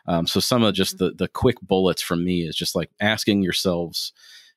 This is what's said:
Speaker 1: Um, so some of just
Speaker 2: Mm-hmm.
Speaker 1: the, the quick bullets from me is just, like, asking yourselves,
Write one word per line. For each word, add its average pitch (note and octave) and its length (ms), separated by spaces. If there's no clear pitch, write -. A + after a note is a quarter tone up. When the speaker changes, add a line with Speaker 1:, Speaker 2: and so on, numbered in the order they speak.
Speaker 1:
Um, E2+ 200
so - 140
some B2 220
of G#2 120
just F#2+ 220
Speaker 2:
Mm-hmm. F#2 100
Speaker 1:
the, D#2+ 180
the E2+ 40
quick - 340
bullets F#2 400
from F2 200
me F2 200
is D#2+ 120
just, - 220
like, E2 140
asking G#2 420
yourselves, E2+ 680